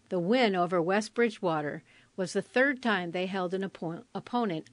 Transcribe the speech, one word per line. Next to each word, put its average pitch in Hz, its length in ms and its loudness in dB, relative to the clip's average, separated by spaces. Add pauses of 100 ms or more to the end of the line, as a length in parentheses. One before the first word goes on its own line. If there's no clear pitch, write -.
The 185 100 -2
win 202 380 2
over 175 240 2
West 196 340 0
Bridgewater 160 720 0 (320)
was 185 160 -4
the 196 100 0
third 254 400 2
time 185 280 0
they 180 160 -2
held 185 260 -2
an 190 100 -2
oppo-, 175 420 -8 (100)
opponent 202 580 -4